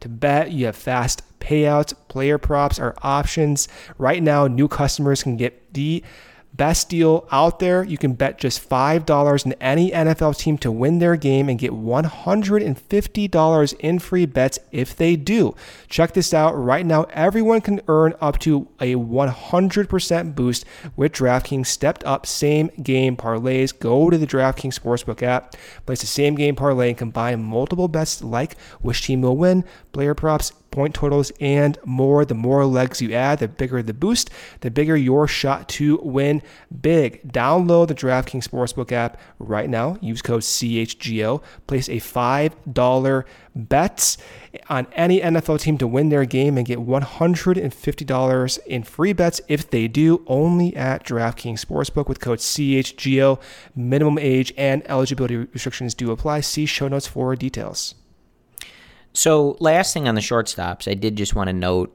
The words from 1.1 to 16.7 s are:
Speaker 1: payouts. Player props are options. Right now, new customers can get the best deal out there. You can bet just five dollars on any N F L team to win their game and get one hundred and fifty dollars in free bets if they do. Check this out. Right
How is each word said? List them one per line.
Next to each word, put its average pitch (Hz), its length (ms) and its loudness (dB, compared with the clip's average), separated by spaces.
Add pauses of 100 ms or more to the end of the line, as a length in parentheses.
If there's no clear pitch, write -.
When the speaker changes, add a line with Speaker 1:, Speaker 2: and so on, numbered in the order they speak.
Speaker 1:
payouts. 147 540 2 (140)
Player 139 280 0
props 143 420 0
are 123 240 -4
options. 143 640 0 (300)
Right 156 260 0
now, 147 240 4
new 131 220 2
customers 139 540 0
can 120 160 -4
get - 340 -6
the 151 320 -2 (500)
best 151 340 0
deal 165 420 4
out 151 300 2
there. 180 240 2
You 156 120 -6
can 135 180 0
bet - 240 -2
just 123 200 -2
five 147 480 0
dollars 143 400 4
on 127 140 0
any 160 320 2
N 160 160 2
F 160 120 0
L 151 140 2
team 151 240 0
to 117 140 -2
win 139 260 2
their 170 160 4
game 139 340 2
and 123 100 0
get 120 140 -2
one 113 320 0
hundred 202 580 0
and 147 140 -4
fifty 208 520 -2
dollars 160 460 4
in 170 260 -2
free 180 260 0
bets 135 320 0 (140)
if 131 240 -4
they 165 180 2
do. 170 400 2 (340)
Check 165 260 0
this 175 200 2
out. 160 200 4
Right 147 300 0